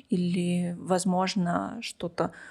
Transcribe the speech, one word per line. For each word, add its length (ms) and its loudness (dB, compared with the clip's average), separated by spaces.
или, 720 2
возможно, 1000 2
что-то 500 -4